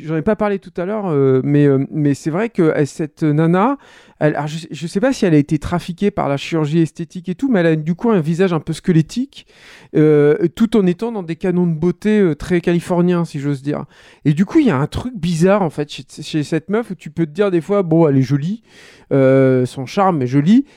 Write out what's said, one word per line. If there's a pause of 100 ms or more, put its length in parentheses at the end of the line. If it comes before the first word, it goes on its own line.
j'en
ai
pas
parlé
tout
à
l'heure,
euh,
mais,
euh,
mais
c'est
vrai
que,
euh,
cette
nana, (420)
elle,
alors
je,
je
sais
pas
si
elle
a
été
trafiquée
par
la
chirurgie
esthétique
et
tout,
mais
elle
a
du
coup
un
visage
un
peu
squelettique, (480)
euh, (180)
tout
en
étant
dans
des
canons
de
beauté,
euh,
très
californiens,
si
j'ose
dire. (400)
Et
du
coup,
il
y
a
un
truc
bizarre,
en
fait,
chez, (180)
chez
cette
meuf,
où
tu
peux
te
dire
des
fois,
bon,
elle
est
jolie, (500)
euh,
son
charme
est
joli, (120)